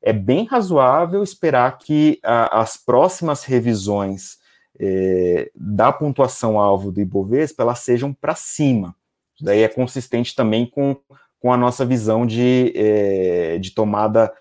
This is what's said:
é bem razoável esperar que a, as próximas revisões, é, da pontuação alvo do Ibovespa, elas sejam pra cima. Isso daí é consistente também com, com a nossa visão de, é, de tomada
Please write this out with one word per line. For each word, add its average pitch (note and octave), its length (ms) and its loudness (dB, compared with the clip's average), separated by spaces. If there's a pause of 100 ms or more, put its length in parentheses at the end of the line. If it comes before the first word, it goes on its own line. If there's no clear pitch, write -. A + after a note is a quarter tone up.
é A2+ 120 0
bem B2+ 320 0
razoável F3 760 2
esperar C3+ 560 0
que D3+ 460 2
a, A2+ 380 2
as - 160 -4
próximas D3 680 0
revisões, G2+ 960 -2 (400)
é, F#2 720 0
da G#2 380 0
pontuação B2+ 680 -2
alvo G2+ 320 2
do F#2+ 120 -4
Ibovespa, G2+ 640 -2
elas A#2+ 160 -2
sejam B2+ 340 -2
pra - 200 -6
cima. A#2+ 600 -2 (400)
Isso - 80 -18
daí G#2 180 2
é A2 60 4
consistente A#2+ 680 -4
também A2+ 320 0
com, C#3 300 -2 (420)
com B2 140 0
a B2 60 4
nossa B2 280 0
visão A#2 400 0
de, B2 480 2
é, F#2+ 840 0
de F#2+ 140 -8
tomada G#2+ 680 0